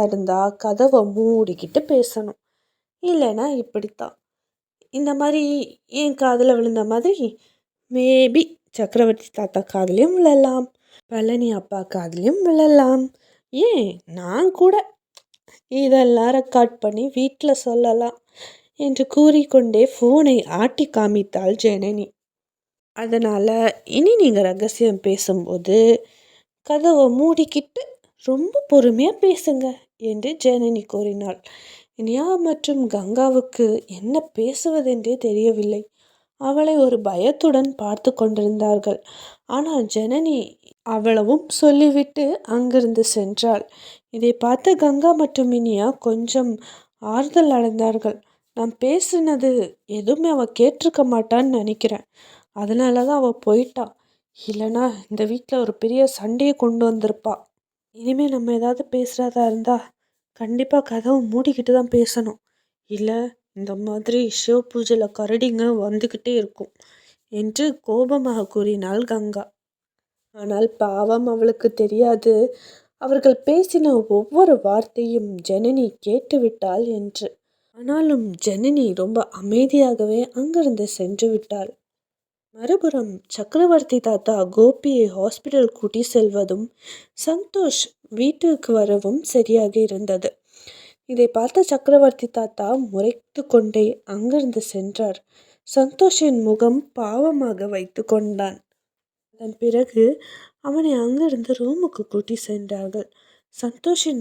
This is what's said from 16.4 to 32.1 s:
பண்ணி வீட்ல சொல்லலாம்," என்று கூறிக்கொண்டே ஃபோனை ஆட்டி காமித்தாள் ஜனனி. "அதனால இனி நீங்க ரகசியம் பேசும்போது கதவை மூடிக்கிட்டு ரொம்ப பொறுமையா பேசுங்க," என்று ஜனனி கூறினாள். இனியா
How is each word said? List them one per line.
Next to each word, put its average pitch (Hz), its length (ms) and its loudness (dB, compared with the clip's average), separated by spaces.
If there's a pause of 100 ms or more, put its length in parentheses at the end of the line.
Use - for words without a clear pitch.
பண்ணி 214 240 -4 (100)
வீட்ல 269 400 0
சொல்லலாம்," 240 640 -2 (580)
என்று 269 300 -2
கூறிக்கொண்டே 277 800 4
ஃபோனை 262 500 4 (120)
ஆட்டி 220 400 -2
காமித்தாள் 202 760 0
ஜனனி. 208 440 -2 (920)
"அதனால 220 520 0 (360)
இனி 330 320 2
நீங்க 247 260 4
ரகசியம் 196 580 0
பேசும்போது 190 800 0 (880)
கதவை 302 460 4
மூடிக்கிட்டு 302 720 0 (420)
ரொம்ப 349 420 -2
பொறுமையா 269 540 4
பேசுங்க," 302 460 0 (300)
என்று 226 480 -6
ஜனனி 233 420 2
கூறினாள். 202 540 -6 (560)
இனியா 233 280 -4 (120)